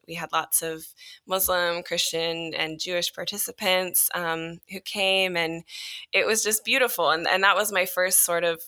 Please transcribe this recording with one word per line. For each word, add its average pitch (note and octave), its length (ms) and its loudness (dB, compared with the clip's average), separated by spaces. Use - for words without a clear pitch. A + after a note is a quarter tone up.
we E3 60 -12
had E3 180 -8
lots - 300 0
of D#3+ 240 -8
Muslim, F3 560 0
Christian, E3 720 -2
and D#3+ 260 -4
Jewish F3 340 -4
participants, F#3 1000 0
um, E3 460 -4
who F#3+ 80 -8
came, F#3+ 560 0
and E3 300 -2
it G3 120 4
was A3 180 2
just A3 200 0
beautiful. A3+ 460 2
And, E3 180 2
and F#3 160 4
that G3 140 6
was G#3+ 160 0
my F#3 120 2
first F#3 380 2
sort E3+ 220 2
of E3 220 0